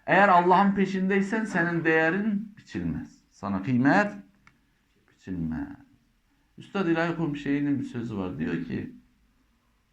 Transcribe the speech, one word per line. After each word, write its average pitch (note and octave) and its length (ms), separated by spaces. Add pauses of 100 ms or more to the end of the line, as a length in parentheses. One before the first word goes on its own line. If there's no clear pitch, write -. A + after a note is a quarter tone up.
Eğer F#3+ 240
Allah'ın F#3 460
peşindeysen G3 720
senin E3+ 380
değerin E3+ 720
biçilmez. - 640 (120)
Sana G2 320
kıymet C#3+ 500 (960)
biçilmez. E2 680 (800)
Üstad F#3+ 300
İlahi E3 280
Komşeyi'nin C#3+ 640
bir A#2 60
sözü A2+ 320
var. F#2 220
Diyor E2 240
ki, - 320 (960)